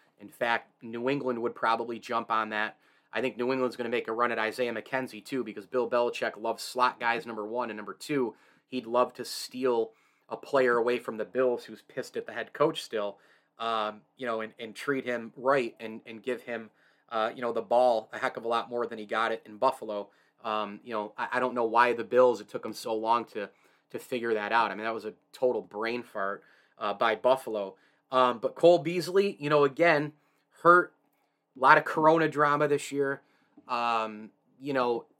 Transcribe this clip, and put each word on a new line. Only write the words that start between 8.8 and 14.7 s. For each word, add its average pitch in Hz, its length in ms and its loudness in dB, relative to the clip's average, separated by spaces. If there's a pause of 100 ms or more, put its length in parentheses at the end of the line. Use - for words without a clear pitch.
love 120 280 2
to 120 100 -10
steal 120 640 -2 (380)
a 113 80 -8
player 127 400 2
away 120 220 2
from 113 180 -10
the 107 80 -4
Bills 123 400 0
who's 110 160 -16
pissed - 340 -12
at 113 100 -8
the 110 60 -14
head 110 220 -10
coach 156 280 0
still, 104 360 -6 (420)
um, 110 420 -4 (160)
you 131 80 -10
know, 113 160 -2
and, 110 160 -10
and 110 160 -12